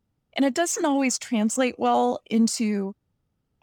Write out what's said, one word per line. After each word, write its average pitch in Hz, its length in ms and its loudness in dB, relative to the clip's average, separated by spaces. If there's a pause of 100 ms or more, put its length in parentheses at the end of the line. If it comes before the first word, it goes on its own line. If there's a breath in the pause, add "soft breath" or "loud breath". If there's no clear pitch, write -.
(340)
And 269 100 0
it 269 100 0
doesn't 339 320 -2
always 277 320 0
translate 233 640 -2
well 247 400 0 (100)
into 214 640 0 (680)